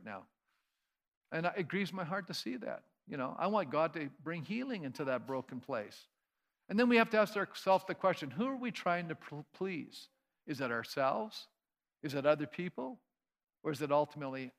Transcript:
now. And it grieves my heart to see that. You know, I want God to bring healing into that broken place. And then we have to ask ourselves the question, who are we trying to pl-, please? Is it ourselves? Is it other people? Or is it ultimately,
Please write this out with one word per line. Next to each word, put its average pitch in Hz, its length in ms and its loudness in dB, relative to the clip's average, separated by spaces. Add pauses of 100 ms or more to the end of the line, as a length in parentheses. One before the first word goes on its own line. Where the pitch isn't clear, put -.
now. 104 180 -10 (1080)
And 165 240 0
it 180 100 0
grieves 185 240 -2
my 185 140 -6
heart 180 220 -4
to 175 60 -8
see - 220 -4
that. - 280 -6 (220)
You - 120 -8
know, 131 200 -4
I 175 100 2
want 202 220 2
God 151 260 2
to 151 140 -4 (140)
bring 165 220 -6
healing 226 400 -4
into 135 180 -6
that 123 240 0
broken 131 320 -4
place. 110 480 -6 (640)
And 202 100 2
then 247 80 6
we 240 80 8
have 226 140 8
to 226 80 2
ask 208 180 4
ourselves 190 500 4
the 185 80 -2
question, 170 380 0
who 190 160 -2
are 269 80 -2
we 240 160 -4
trying 175 380 0
to 156 60 -6
pl-, 147 380 -12
please? 185 540 -6 (400)
Is 143 140 -4
it 123 100 0
ourselves? 139 800 0 (540)
Is 143 100 -4
it 139 120 0
other 147 220 6
people? 240 540 -6 (600)
Or 156 100 0
is 139 80 -4
it 147 100 0
ultimately, 139 680 0